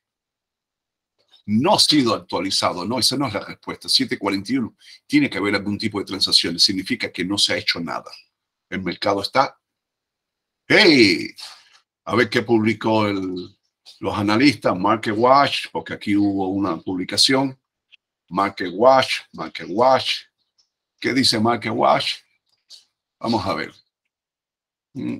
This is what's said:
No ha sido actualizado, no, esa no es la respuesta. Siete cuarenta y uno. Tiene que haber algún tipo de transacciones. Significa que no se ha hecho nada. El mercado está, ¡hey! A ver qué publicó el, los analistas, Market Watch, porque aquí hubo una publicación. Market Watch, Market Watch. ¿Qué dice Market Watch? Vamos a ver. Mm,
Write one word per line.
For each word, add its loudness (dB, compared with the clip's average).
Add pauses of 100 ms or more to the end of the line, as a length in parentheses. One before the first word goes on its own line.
(1400)
No 2
ha 4
sido 4
actualizado, -4
no, -4
esa 0
no -2
es -6
la -6
respuesta. -12
Siete 0
cuarenta -2
y 0
uno. -4 (300)
Tiene 2
que -6
haber 0
algún -4
tipo -4
de -6
transacciones. 0
Significa -2
que -4
no -2
se 0
ha 0
hecho -4
nada. -8 (580)
El -8
mercado -2
está, -2 (1080)
¡hey! 6 (760)
A -4
ver 2
qué -2
publicó 0
el, -6 (440)
los -6
analistas, 2
Market 0
Watch, 4
porque -8
aquí -2
hubo 0
una -2
publicación. -2 (720)
Market -4
Watch, 4 (140)
Market -12
Watch. 2 (760)
¿Qué -2
dice 2
Market 0
Watch? 2 (1080)
Vamos -4
a -2
ver. -6 (1200)
Mm, -6